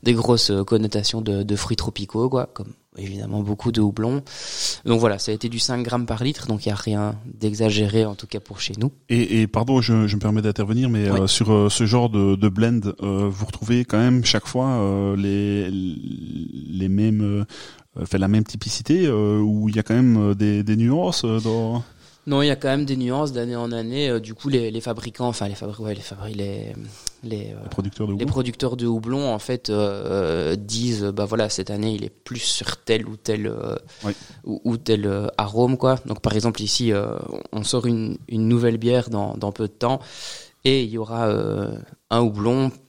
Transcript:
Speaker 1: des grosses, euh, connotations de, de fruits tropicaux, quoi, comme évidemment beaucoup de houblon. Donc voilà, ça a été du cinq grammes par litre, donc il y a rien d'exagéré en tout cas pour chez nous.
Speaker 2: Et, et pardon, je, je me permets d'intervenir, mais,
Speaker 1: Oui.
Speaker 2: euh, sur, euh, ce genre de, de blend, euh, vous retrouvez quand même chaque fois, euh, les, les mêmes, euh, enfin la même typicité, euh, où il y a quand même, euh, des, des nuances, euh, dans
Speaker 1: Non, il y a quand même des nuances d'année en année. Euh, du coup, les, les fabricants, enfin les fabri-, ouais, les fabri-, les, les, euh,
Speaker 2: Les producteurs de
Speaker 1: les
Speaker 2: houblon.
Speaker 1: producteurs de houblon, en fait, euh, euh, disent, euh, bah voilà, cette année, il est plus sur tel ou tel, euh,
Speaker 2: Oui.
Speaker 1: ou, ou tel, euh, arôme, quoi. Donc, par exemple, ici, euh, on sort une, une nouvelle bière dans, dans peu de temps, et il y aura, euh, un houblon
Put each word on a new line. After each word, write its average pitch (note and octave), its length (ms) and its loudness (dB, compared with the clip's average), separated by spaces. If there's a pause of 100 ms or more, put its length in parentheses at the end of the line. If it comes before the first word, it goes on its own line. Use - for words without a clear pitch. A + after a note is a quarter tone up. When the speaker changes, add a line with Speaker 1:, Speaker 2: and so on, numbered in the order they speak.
Speaker 1:
des A#2+ 100 6
grosses, A2+ 360 4
euh, G2 120 2
connotations G#2+ 600 0
de, G2+ 200 0
de G2+ 140 -2
fruits - 180 -2
tropicaux, G#2+ 540 -2
quoi, C3 260 -2
comme G#2 180 -12 (240)
évidemment G2+ 460 -6
beaucoup G#2 300 -2
de A2+ 80 2
houblon. A2 420 2 (640)
Donc A#2 160 4
voilà, G#2+ 180 4
ça A2 140 -4
a - 20 0
été A2+ 140 -6
du A#2 100 -6
cinq B2 240 -2
grammes A#2+ 240 -2
par A2+ 160 -4
litre, - 240 -4
donc G#2+ 180 -2
il - 40 0
y G#2 40 0
a G#2 40 -2
rien G#2 400 -2 (100)
d'exagéré G#2+ 800 2
en G#2 100 -4
tout - 140 -14
cas A2 100 -8
pour G2+ 220 -14
chez F#2+ 180 -6
nous. C3 140 0 (160)
Speaker 2:
Et, A2+ 320 4
et G#2+ 80 4
pardon, B2 320 2
je, A2 260 4
je G#2 80 0
me G2+ 60 0
permets G#2+ 220 2
d'intervenir, A2 460 0
mais, G#2 220 2
Speaker 1:
Oui. G2 120 4
Speaker 2:
euh, F#2+ 40 4
sur, G#2+ 240 2
euh, G#2 180 6
ce A#2 160 2
genre A#2+ 260 4
de, G2 260 4
de G#2 120 4
blend, A2+ 300 2 (240)
euh, G2+ 260 0
vous G2 180 -4
retrouvez A#2+ 380 0
quand G#2+ 140 0
même B2 260 4
chaque - 220 0
fois, B2+ 220 -2
euh, G2 480 0
les, G2+ 560 0
les F2+ 1160 -6
mêmes, G#2+ 340 4
euh, G2+ 220 0 (560)
enfin F#2 180 -2
la F#2+ 100 2
même G#2+ 160 4
typicité, D#3+ 640 0
euh, G#2 340 4
où G#2+ 280 2
il G#2+ 60 0
y A2 60 2
a - 20 0
quand A2+ 120 0
même, A#2 360 6
euh, G2+ 60 4
des, G#2 260 2
des G#2+ 140 2
nuances, C#3 480 2
euh, A2+ 160 0
dans A2+ 420 -2 (460)
Speaker 1:
Non, C#3+ 140 2
il D3 40 4
y D3 40 4
a C3 60 2
quand C3+ 120 -2
même C#3+ 160 2
des C3+ 120 -2
nuances C3 360 -2
d'année A#2+ 240 -4
en A#2+ 160 -4
année. A#2+ 360 -4
Euh, A#2 120 0
du A2 140 -12
coup, C#3 140 -8
les, A#2+ 220 2
les A2+ 100 -6
fabricants, A#2 460 -6
enfin A2+ 220 -2
les G2+ 80 -8
fabri-, G#2 260 -10
ouais, G#2+ 120 -4
les G2+ 60 -10
fabri-, G#2 340 -12
les, G2+ 380 -8 (500)
les, G#2+ 300 -8
euh, G#2 100 -14
Speaker 2:
Les - 80 -14
producteurs G2+ 360 -4
de G2 60 -2
Speaker 1:
les G2 40 -2
Speaker 2:
houblon. A#2 160 -2
Speaker 1:
producteurs B2 440 -2
de A#2+ 100 -2
houblon, A#2+ 460 -2
en G#2+ 60 -2
fait, B2 320 -6
euh, G2 840 0
euh, F#2+ 40 0
disent, A2 480 -2
euh, G2+ 80 -2
bah G#2 140 -2
voilà, G#2+ 220 0
cette F#2+ 220 -6
année, G#2+ 240 -2
il G#2 100 -6
est G#2 60 -8
plus - 300 -12
sur - 380 -4
tel A2+ 280 0
ou G#2+ 100 -10
tel, G#2 300 -4
euh, - 300 -6 (280)
Speaker 2:
Oui. G#2 80 -2 (320)
Speaker 1:
ou, A#2 200 -6
ou A#2 120 0
tel, G#2+ 300 2
euh, G2+ 200 -2 (120)
arôme, A#2 400 2
quoi. C3 180 4 (100)
Donc, - 140 -8
par G#2+ 140 -2
exemple, G#2+ 280 0
ici, A2 300 0
euh, G2+ 220 0 (380)
on G#2+ 100 -4
sort B2 240 0
une, A2+ 320 0 (100)
une A2 200 0
nouvelle A#2 300 4
bière A#2+ 320 2
dans, G#2+ 260 -2
dans G2+ 160 -4
peu G#2+ 160 -4
de - 40 -10
temps, C3 280 0 (640)
et C3+ 180 4
il A2 80 -4
y A2+ 80 -6
aura, A2+ 300 -2
euh, G#2+ 480 -2 (340)
un A2+ 100 4
houblon A#2+ 520 2 (160)